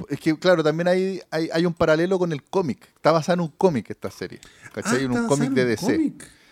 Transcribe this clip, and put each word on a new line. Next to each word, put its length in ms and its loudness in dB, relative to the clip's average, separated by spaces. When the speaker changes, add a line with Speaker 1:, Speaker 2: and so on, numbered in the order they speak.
Speaker 1:
Es 120 -6
que, 180 0
claro, 260 4
también 240 0
hay, 320 0
hay, 220 -4
hay 140 0
un 80 -2
paralelo 440 2
con 140 0
el 100 -6
cómic. 540 -4
Está 160 2
basada 220 0
en 60 -2
un 80 -4
cómic 420 0
esta 200 -10
serie, 300 -12
¿cachai? 280 -2
Speaker 2:
Ah, 20 -2
Speaker 1:
En 80 -2
un 60 0
Speaker 2:
está 120 -2
Speaker 1:
cómic 220 2
Speaker 2:
basada 160 2
Speaker 1:
de 80 0
Speaker 2:
en 60 -4
un 60 -4
Speaker 1:
D 60 2
C. 40 -
Speaker 2:
cómic. 280 -4